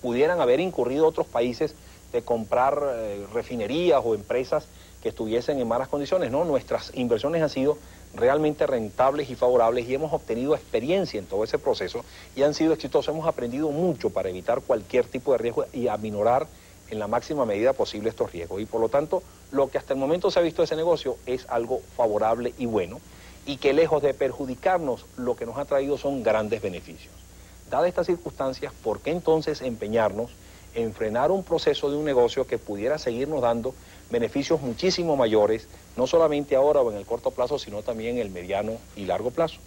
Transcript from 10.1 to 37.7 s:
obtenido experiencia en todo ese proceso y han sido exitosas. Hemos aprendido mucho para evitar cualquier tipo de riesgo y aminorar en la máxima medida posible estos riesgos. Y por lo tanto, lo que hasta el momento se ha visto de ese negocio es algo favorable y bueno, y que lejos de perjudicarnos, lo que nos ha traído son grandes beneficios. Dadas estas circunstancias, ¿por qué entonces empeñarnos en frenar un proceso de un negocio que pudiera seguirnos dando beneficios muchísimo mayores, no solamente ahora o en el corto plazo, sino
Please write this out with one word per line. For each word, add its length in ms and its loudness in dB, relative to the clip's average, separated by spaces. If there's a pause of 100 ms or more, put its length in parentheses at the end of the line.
obtenido 420 -2
experiencia 640 -2
en 80 -6
todo 180 -2
ese 140 -2
proceso 460 -2 (320)
y 60 2
han 120 4
sido 200 4
exitosas. 400 0
Hemos 120 -2
aprendido 440 -2
mucho 400 0
para 180 -2
evitar 320 -2
cualquier 460 0
tipo 260 -2
de 60 4
riesgo 340 -2
y 160 -2
aminorar 580 2 (440)
en 80 -6
la 100 -4
máxima 380 0
medida 260 2
posible 380 -2
estos 200 -4
riesgos. 300 -8
Y 60 -6
por 140 -4
lo 100 2
tanto, 320 0 (280)
lo 200 0
que 80 -4
hasta 160 -4
el 40 -2
momento 320 2
se 80 2
ha 40 4
visto 180 0
de 60 4
ese 100 -2
negocio 480 0
es 240 -4
algo 320 -2 (160)
favorable 640 2
y 80 -4
bueno, 340 -2 (460)
y 100 -6
que 160 2
lejos 300 4
de 120 2
perjudicarnos, 920 -2 (100)
lo 180 -2
que 120 -6
nos 100 -10
ha 80 -4
traído 320 0
son 260 -2
grandes 380 2
beneficios. 540 -10 (560)
Dadas 180 2
estas 180 -2
circunstancias, 680 -4 (120)
¿por 160 -2
qué 100 -4
entonces 520 0
empeñarnos 680 -2 (440)
en 180 -2
frenar 380 0
un 120 0
proceso 480 0
de 60 -2
un 80 -2
negocio 420 2
que 120 -2
pudiera 400 -4
seguirnos 420 -2
dando 340 0 (360)
beneficios 500 0
muchísimo 560 0
mayores, 520 4 (280)
no 100 0
solamente 480 2
ahora 280 6
o 80 2
en 80 -6
el 80 -10
corto 240 -2
plazo, 280 -2
sino 240 -8